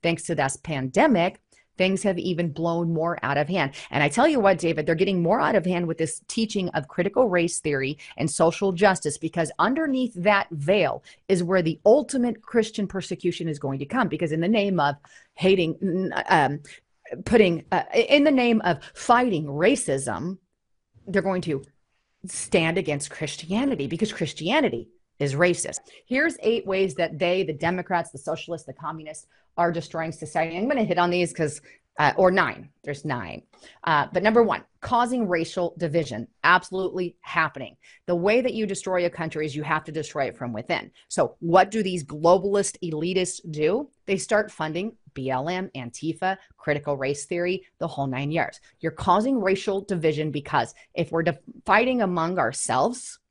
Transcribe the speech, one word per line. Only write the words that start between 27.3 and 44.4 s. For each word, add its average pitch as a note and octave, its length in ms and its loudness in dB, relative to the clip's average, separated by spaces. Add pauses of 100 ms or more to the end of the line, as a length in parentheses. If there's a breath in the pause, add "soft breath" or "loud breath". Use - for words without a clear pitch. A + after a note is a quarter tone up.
the D#3 100 -4
Democrats, E3+ 600 -2
the C3 60 -14
socialists, D#3+ 480 -8
the C3 60 -14
communists, D#3 540 -12 (320)
are E3+ 120 4
destroying E3 400 -6
society. E3 460 -4
I'm G3+ 100 -2
gonna C4 180 2
hit F3 140 0
on F3 120 4
these F3 240 0
'cause, D3+ 260 -4 (380 soft breath)
uh, A#3 180 4
or F#3 160 6
nine, E3+ 380 0 (120)
there's C#3+ 220 -8
nine. A#2+ 380 -6 (420 loud breath)
Uh, D3+ 260 2
but F3 140 0
number A3+ 180 6
one, G3+ 220 0 (160)
causing A#3+ 480 0
racial E3+ 500 -2
division, C#3+ 480 -2 (160)
absolutely F3+ 800 0
happening. C#3+ 560 -4 (300 soft breath)
The F3 100 0
way G#3 240 2
that A#3+ 140 -4
you G#3+ 120 -2
destroy F#3 380 -2
a E3+ 60 0
country D#3+ 360 -6
is C#3 80 -8
you D3+ 80 -6
have D#3 220 -2
to D#3+ 80 -14
destroy D3 320 -4
it A2 120 -6
from A#2+ 160 -8
within. A2+ 380 -6 (180 soft breath)
So - 320 0
what F#3 300 6
do G#3+ 140 -2
these F3+ 180 -4
globalist F#3 800 2
elitists F3 680 -2
do? E3 420 0 (160)
They G3 100 -2
start G#3 340 0